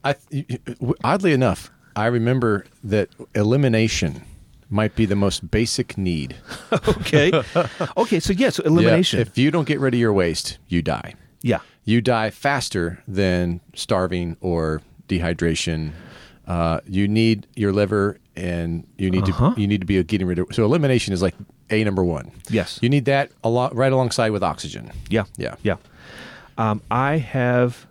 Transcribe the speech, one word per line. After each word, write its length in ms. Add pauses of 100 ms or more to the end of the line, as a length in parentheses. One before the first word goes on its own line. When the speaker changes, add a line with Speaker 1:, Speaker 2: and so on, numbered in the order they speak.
Speaker 1:
I, 120
th-, 340
y-, 80 (100)
y-, 140
w-, 140 (100)
oddly 300
enough, 360 (240)
I 120
remember 580 (200)
that 260 (240)
elimination 880 (480)
might 240
be 120
the 100
most 340
basic 480
need. 380 (340)
<laughs> 60 (120)
Speaker 2:
Okay. 440 (640)
Okay, 240
so 140
yeah, 160
so 140
elimination. 540
Speaker 1:
Yeah. 40
If 160
you 120
don't 160
get 140
rid 140
of 60
your 120
waste, 460 (100)
you 140
die. 320 (260)
Speaker 2:
Yeah. 200 (240)
Speaker 1:
You 180
die 260
faster 800
than 520 (140)
starving 680
or 400 (260)
dehydration. 840 (540)
Uh, 400
you 220
need 380 (100)
your 160
liver, 460 (180)
and 500 (120)
you 120
need 180
Speaker 2:
Uh-huh. 260
Speaker 1:
to, 60
you 60
need 140
to 60
be 180
getting 220
rid 120
of. 140
So 120
elimination 500
is, 80
like, 120 (360)
A 140
number 200
one. 260 (200)
Speaker 2:
Yes. 320
Speaker 1:
You 80
need 160
that 240 (120)
a 60
lot, 260
right 180
alongside 400
with 100
oxygen. 480 (180)
Speaker 2:
Yeah. 160 (140)
Speaker 1:
Yeah. 240
Speaker 2:
Yeah. 140 (840)
Um, 320
I 280
have 720